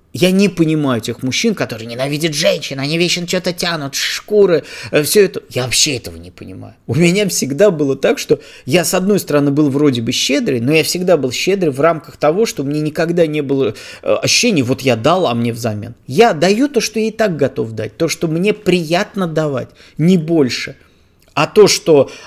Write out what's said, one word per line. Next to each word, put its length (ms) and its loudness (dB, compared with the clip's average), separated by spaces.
Я 180 2
не 180 4
понимаю 500 0
тех 240 -8
мужчин, 320 -2
которые 320 -8
ненавидят 460 -4
женщин, 460 -2
они 180 -2
вечно 280 -2
что-то 280 -4
тянут, 420 -6
шкуры, 680 2
э, 120 2
все 200 4
это. 260 -2
Я 140 -4
вообще 320 -2
этого 220 -12
не 140 -18
понимаю. 440 -18
У 100 -2
меня 340 2
всегда 420 2
было 240 0
так, 240 0
что 220 0
я, 180 0
с 100 -2
одной 260 2
стороны, 320 0
был 180 2
вроде 320 2
бы 100 -4
щедрый, 480 -2
но 140 0
я 100 4
всегда 320 0
был 160 0
щедрый 400 0
в 80 -6
рамках 380 -2
того, 280 2
что 180 -6
мне 180 -2
никогда 440 0
не 160 -4
было, 320 0
э, 120 0
ощущения: 500 2
«Вот 180 -2
я 160 2
дал, 300 2
а 60 0
мне 200 -2
взамен». 420 -6
Я 260 4
даю 340 2
то, 140 0
что 180 -4
я 80 0
и 40 -4
так 260 -2
готов 340 -2
дать, 240 -8
то, 140 -2
что 180 -4
мне 260 0
приятно 760 -2
давать, 420 -2
не 200 4
больше. 580 0
А 140 0
то, 200 6
что 440 4